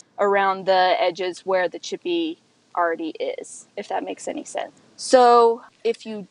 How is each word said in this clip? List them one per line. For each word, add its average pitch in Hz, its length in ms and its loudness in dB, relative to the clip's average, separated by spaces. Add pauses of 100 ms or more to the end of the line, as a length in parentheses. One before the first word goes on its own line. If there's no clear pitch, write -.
(180)
around 196 460 0
the 185 340 4
edges 180 460 -4
where 185 240 0
the 165 100 -14
chippy 170 600 -6 (360)
already 165 360 -2
is, - 560 -10 (100)
if 202 120 -12
that 190 160 -6
makes - 240 -14
any - 160 -10
sense. - 280 -12 (260)
So 240 600 4 (240)
if 226 220 -4
you 214 240 -12